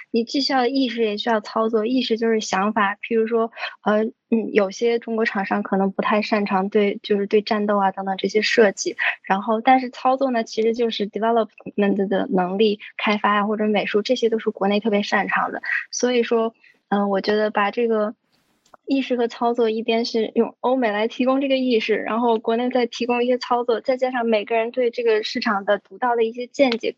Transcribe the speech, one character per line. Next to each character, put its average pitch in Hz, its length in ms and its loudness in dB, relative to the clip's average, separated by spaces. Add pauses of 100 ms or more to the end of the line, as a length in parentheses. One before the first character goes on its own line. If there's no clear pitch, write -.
(120)
你 240 140 2
既 285 160 -2
需 262 100 -2
要 254 160 2
意 269 220 2
识， 226 120 -4
也 214 140 0
需 208 140 -4
要 220 100 2
操 220 300 -2
作。 220 160 2
意 254 160 0
识 226 160 -2
就 226 120 0
是 220 120 2
想 202 320 0
法， 208 220 0
譬 - 220 -4
如 220 80 2
说， 226 260 0 (320)
呃， 214 200 2 (260)
嗯， 214 240 0
有 196 160 2
些 233 300 0
中 233 160 -6
国 220 100 0
厂 196 200 -4
商 208 180 -2
可 202 140 -2
能 196 140 2
不 202 120 -4
太 214 180 2
擅 208 240 0
长 196 240 0
对， 208 320 0
就 208 160 0
是 202 80 -2
对 208 160 2
战 208 240 -2
斗 208 140 2
啊 196 120 2
等 190 140 -10
等 190 120 -2
这 202 100 -2
些 214 160 0
设 214 280 4
计， - 240 -8 (280)
然 196 180 0
后 220 200 -2
但 262 180 6
是 254 100 -4
操 262 260 0
作 269 140 0
呢， 233 140 -2
其 - 180 -4
实 226 140 2
就 233 160 0
是 202 160 -4
development 208 1000 0
的 190 240 0
能 185 280 0
力， 208 200 2 (180)
开 214 200 0
发 208 200 2
啊 202 80 0
或 214 120 -2
者 214 80 -2
美 208 220 0
术， 208 160 0
这 254 120 0
些 240 140 0
都 226 80 0
是 220 140 -4
国 196 160 -2
内 202 120 2
特 220 120 -2
别 202 100 2
擅 202 260 -2
长 - 240 -2
的。 - 100 -8 (300)
所 247 220 -2
以 240 80 2
说， 226 320 -2 (360)
嗯， 202 200 0
我 196 100 0
觉 208 160 0
得 214 140 0
把 208 220 0
这 240 160 0
个 214 280 0 (720)
意 269 140 2
识 254 140 -2
和 233 120 2
操 233 260 -2
作 233 160 2
一 220 140 -4
边 226 200 0
是 226 300 -2
用 233 260 0
欧 247 160 0
美 240 160 0
来 208 160 0
提 240 160 -4
供 262 160 2
这 277 80 -2
个 269 100 2
意 254 220 2
识， 220 160 0
然 214 240 -2
后 240 200 2
国 226 180 0
内 247 140 -2
再 247 160 2
提 240 180 -6
供 240 180 0
一 247 40 2
些 247 100 2
操 240 260 -2
作， 233 160 2
再 269 160 -2
加 254 160 0
上 247 140 -2
每 220 180 2
个 233 120 -2
人 226 160 0
对 247 180 0
这 233 140 -4
个 220 200 2
市 - 160 -6
场 208 260 -2
的 202 140 2
独 190 200 -20
到 240 160 0
的 240 80 2
一 226 100 0
些 247 140 -8
见 262 240 2
解， 226 260 -2